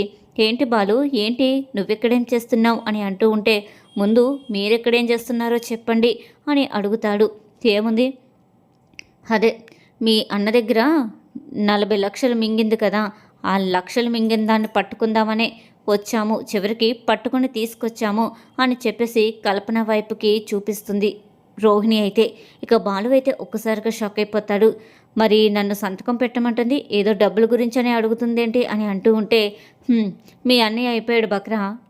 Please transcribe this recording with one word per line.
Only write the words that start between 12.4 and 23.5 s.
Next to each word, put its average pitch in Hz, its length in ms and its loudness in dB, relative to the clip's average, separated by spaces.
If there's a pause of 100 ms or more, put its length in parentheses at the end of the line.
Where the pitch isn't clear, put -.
కదా, 214 280 0 (420)
ఆ 185 120 0
లక్షలు 190 520 -2
మింగిన 220 360 0
దాన్ని 220 220 2
పట్టుకుందామనే 220 800 0 (420)
వచ్చాము, 214 520 -2
చివరికి 226 500 -2 (160)
పట్టుకుని 254 400 0
తీసుకొచ్చాము" 226 840 -4 (280)
అని 254 180 0 (100)
చెప్పేసి 220 380 0 (200)
కల్పన 208 360 -2
వైపుకి 214 520 0 (140)
చూపిస్తుంది 202 640 -4 (460)
రోహిణి 214 420 2
అయితే. 208 240 2 (400)
ఇక - 120 2
బాలు 196 340 -2
అయితే 262 220 2 (100)
ఒక్కసారిగా 220 480 -4